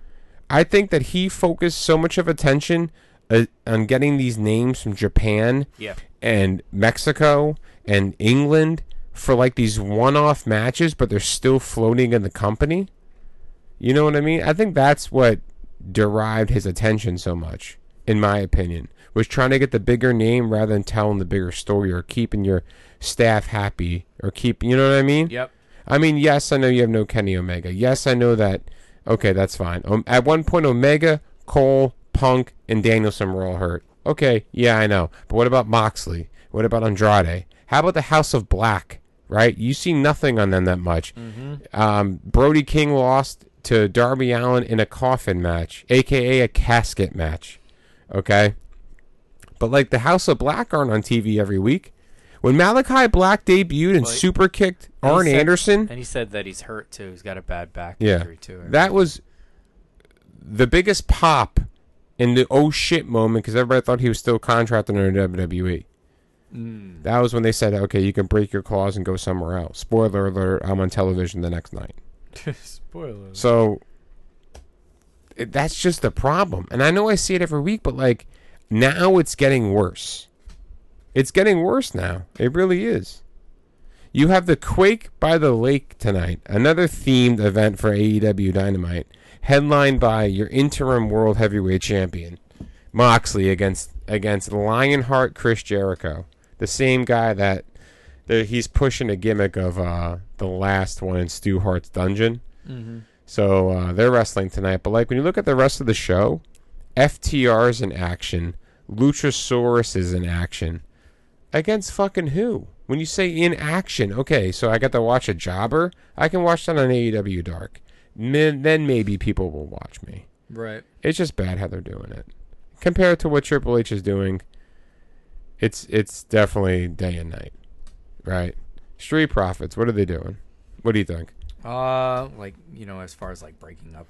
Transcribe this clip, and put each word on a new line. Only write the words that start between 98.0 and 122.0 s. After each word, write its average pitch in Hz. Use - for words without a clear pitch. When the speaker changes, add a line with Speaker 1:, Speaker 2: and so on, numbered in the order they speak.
Speaker 1:
that 113
he's 117
pushing 127
a 101
gimmick 101
of, 92
uh, 87
the 98
last 95
one 92
in 87
Stu 95
Hart's 95
dungeon. 104
Speaker 2:
Mm-hmm. 117
Speaker 1:
So, 98
uh, 90
they're 117
wrestling 104
tonight. 95
But, 101
like, 113
when 127
you 139
look 180
at 208
the 139
rest 131
of 131
the 110
show, 107
F 143
T 147
R's 117
in 104
action, 87
Luchasaurus 120
is 90
in 90
action. 85
Against 196
fucking 196
who? 180
When 139
you 160
say 185
in 170
action, 151
okay, 117
so 113
I 110
got 127
to 120
watch 117
a 104
jobber? 113
I 156
can 180
watch 170
that 165
on 135
A 123
E 113
W 98
Dark. 82
Min-, 139
then 156
maybe 107
people 95
will 76
watch -
me. -
Speaker 2:
Right. 113
Speaker 1:
It's 160
just 165
bad 92
how 98
they're 92
doing 95